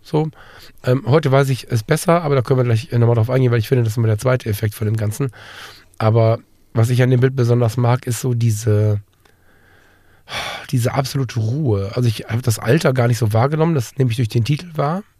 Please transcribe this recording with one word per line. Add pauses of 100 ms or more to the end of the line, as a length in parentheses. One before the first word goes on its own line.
So. (540)
Ähm,
heute
weiß
ich
es
besser,
aber
da
können
wir
gleich,
äh,
nochmal
drauf
eingehen,
weil
ich
finde,
das
ist
immer
der
zweite
Effekt
von
dem
Ganzen. (680)
Aber (340)
was
ich
an
dem
Bild
besonders
mag,
ist
so
diese, (1700)
diese
absolute
Ruhe.
Also
ich
hab
das
Alter
gar
nicht
so
wahrgenommen,
das
nehme
ich
durch
den
Titel
wahr. (160)